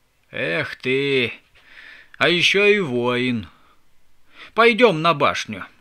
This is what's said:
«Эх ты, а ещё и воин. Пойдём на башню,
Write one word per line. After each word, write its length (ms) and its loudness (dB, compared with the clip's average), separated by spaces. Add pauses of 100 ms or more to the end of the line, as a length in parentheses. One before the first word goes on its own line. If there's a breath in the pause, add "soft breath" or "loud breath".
(320)
«Эх 440 -6
ты, 560 -2 (880 loud breath)
а 80 2
ещё 380 2
и 140 4
воин. 680 -2 (1080 loud breath)
Пойдём 460 4
на 140 2
башню, 500 -4 (160)